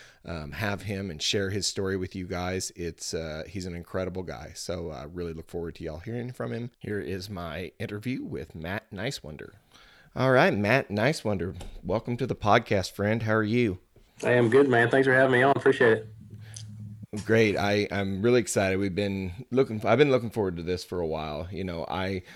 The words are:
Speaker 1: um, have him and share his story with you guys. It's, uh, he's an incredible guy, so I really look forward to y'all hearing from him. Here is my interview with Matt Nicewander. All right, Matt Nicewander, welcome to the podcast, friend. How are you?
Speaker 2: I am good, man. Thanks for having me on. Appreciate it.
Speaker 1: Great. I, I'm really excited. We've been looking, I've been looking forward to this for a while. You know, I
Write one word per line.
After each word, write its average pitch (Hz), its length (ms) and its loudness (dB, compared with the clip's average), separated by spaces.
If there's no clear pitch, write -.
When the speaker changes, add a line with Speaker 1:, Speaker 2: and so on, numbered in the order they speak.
Speaker 1:
um, 78 260 -8
have 101 300 -4
him 98 280 -6
and 76 120 -12
share 98 300 0
his 101 160 -2
story 95 280 -2
with 92 220 -6
you 90 100 -6
guys. 92 480 -4
It's, 85 380 -8
uh, 80 340 -6
he's 92 180 -8
an 90 80 -8
incredible 90 500 -6
guy, 78 320 -12
so 85 360 -8
I 69 140 -10
really 85 260 -8
look 80 180 -12
forward 85 260 -8
to 82 100 -10
y'all 76 140 -8
hearing 120 340 -8
from 120 180 -8
him. 117 180 -6
Here 104 200 -4
is 92 300 -6
my 87 500 -8
interview 117 460 -6
with 90 300 -10
Matt 87 360 -8
Nicewander. 98 600 -8
All 131 180 2
right, 143 220 6
Matt 104 360 2
Nicewander, 104 680 0
welcome 117 360 -2
to 127 100 -2
the 110 80 -2
podcast, 104 560 4
friend. 110 320 0
How 107 120 2
are 110 60 4
you? 107 380 0
Speaker 2:
I 120 100 2
am 120 180 6
good, 135 180 8
man. 117 220 6
Thanks 135 180 4
for 131 60 6
having 131 180 6
me 123 100 6
on. 139 140 6
Appreciate 123 380 6
it. 110 140 0
Speaker 1:
Great. 110 320 4
I, 101 360 2
I'm 98 300 -2
really 120 200 6
excited. 95 360 2
We've 98 160 0
been 98 560 -4
looking, 120 360 2
I've 110 120 6
been 143 140 6
looking 117 200 2
forward 92 260 0
to 85 60 -6
this 90 200 -2
for 92 160 -6
a 82 80 0
while. 78 420 -4
You 85 140 -6
know, 85 240 -6
I 92 360 -4